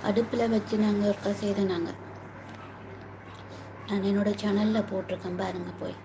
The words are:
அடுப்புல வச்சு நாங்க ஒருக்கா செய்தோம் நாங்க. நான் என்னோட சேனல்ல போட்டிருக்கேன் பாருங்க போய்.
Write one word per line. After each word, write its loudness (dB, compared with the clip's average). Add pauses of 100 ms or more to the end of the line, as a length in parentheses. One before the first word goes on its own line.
அடுப்புல 4
வச்சு 2
நாங்க 4
ஒருக்கா 2
செய்தோம் 2
நாங்க. 0 (2000)
நான் 0
என்னோட 4 (100)
சேனல்ல 4 (100)
போட்டிருக்கேன் -4
பாருங்க -4
போய். -6